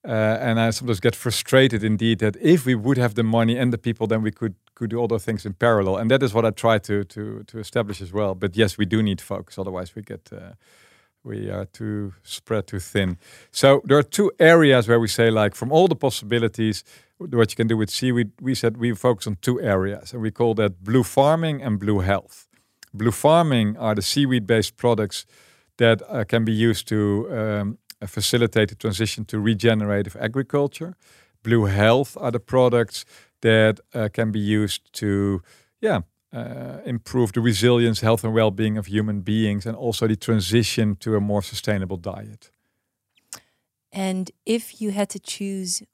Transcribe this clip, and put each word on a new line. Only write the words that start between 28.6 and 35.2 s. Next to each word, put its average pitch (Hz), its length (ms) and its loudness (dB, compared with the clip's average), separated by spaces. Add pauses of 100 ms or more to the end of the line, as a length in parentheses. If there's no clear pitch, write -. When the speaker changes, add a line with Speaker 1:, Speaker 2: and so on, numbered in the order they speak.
Speaker 1:
the 110 80 -12
transition 107 480 -4
to 107 160 -6
regenerative 104 800 0
agriculture. 143 760 -4 (480)
Blue 113 260 2
health 110 520 4
are 123 120 -2
the 117 80 -4
products 120 680 0 (360)
that, 110 380 4 (140)
uh, 107 180 -4
can 113 200 -2
be 107 80 -4
used 104 520 -2
to, 101 500 -2 (380)